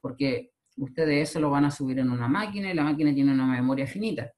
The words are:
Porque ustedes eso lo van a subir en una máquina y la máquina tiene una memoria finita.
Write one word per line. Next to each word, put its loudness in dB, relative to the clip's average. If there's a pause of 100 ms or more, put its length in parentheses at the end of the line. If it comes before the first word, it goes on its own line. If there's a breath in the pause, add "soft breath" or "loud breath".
Porque -4 (240)
ustedes 0
eso -4
lo 2
van 4
a 4
subir -4
en 2
una -2
máquina -2
y -4
la 0
máquina 2
tiene 4
una 2
memoria 0
finita. -6